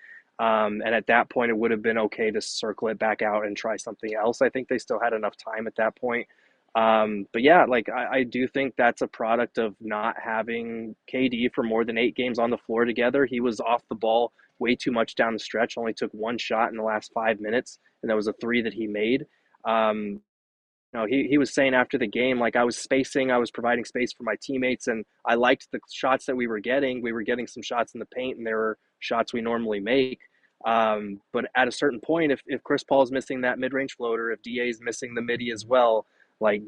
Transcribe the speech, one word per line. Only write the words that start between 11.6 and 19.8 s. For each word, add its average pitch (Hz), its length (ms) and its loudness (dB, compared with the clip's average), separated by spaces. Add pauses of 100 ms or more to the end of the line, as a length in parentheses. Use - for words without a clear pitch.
more 113 200 2
than 113 140 -2
eight 120 160 2
games 123 240 -2
on 123 120 2
the 117 60 0
floor 117 280 0
together. 120 420 2
He 123 140 -2
was 120 180 0
off 117 300 0
the 113 80 -6
ball 113 340 2 (300)
way 120 160 2
too - 160 -2
much 113 240 0
down 117 160 4
the 107 80 -4
stretch, - 360 -2
only 113 160 -2
took 110 200 -6
one 110 260 -4
shot 113 320 0
in 113 60 -8
the 110 80 -2
last 107 280 -2
five 113 280 0
minutes, 110 400 -2 (220)
and 123 60 -4
that 110 60 2
was 107 140 0
a 104 60 0
three 120 280 0
that 110 120 -6
he 110 120 -4
made. 110 400 0 (380)
Um, 107 560 0 (720)